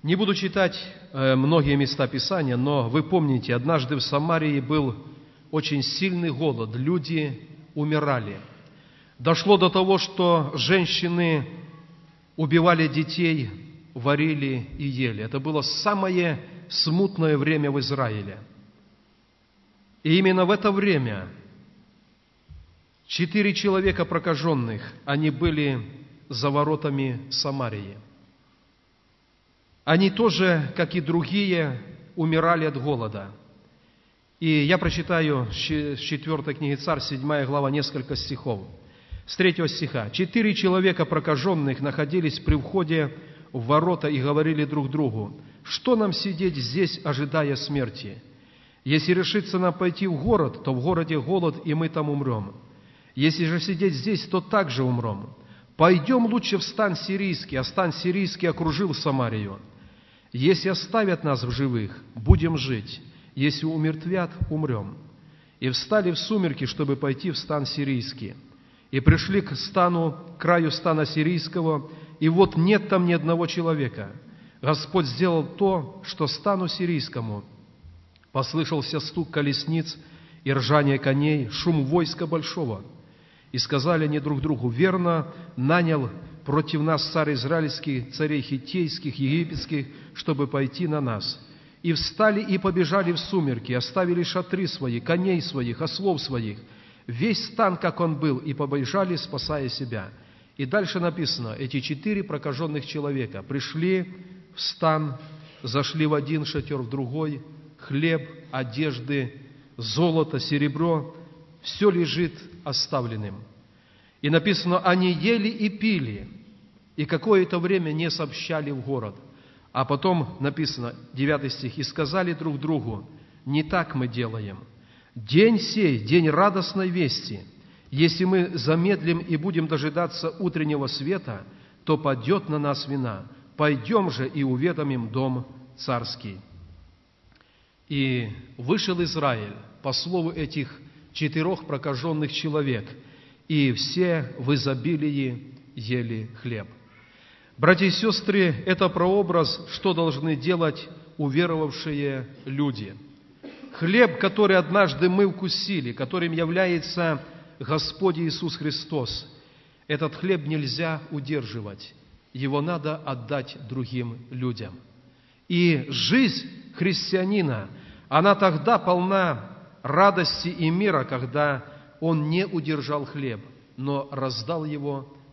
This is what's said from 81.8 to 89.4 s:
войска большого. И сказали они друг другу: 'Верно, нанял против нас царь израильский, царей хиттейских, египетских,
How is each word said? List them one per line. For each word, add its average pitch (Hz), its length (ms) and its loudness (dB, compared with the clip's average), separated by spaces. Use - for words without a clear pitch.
войска 165 420 0
большого. 147 560 -4
И 127 80 -4
сказали 156 460 2
они 147 160 0
друг 143 200 -2
другу: 123 280 0
'Верно, 170 580 2
нанял 151 520 2
против 151 360 0
нас 156 320 2
царь 151 220 2
израильский, 139 800 -2
царей 151 280 -2
хиттейских, 139 760 -4
египетских, 143 720 -2